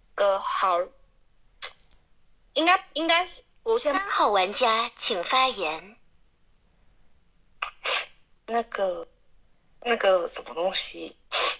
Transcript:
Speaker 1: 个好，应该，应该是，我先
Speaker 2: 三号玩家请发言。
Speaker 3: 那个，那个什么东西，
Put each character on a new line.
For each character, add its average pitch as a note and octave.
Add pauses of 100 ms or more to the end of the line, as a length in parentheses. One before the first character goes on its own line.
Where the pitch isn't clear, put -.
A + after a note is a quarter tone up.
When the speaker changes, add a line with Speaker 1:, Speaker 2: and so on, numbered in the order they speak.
(160)
Speaker 1:
个 G3
好， F#3 (1700)
应 D#4
该， F#4
应 D#4+
该 E4+
是， - (200)
我 A3+
先 D4
Speaker 2:
三 F#3
号 D4
玩 G3
家 A#3
请 F#3
发 C4
言。 F#3 (2500)
Speaker 3:
那 A#3
个， F#3 (720)
那 A#3+
个 F#3
什 -
么 A#2+
东 F3
西， - (440)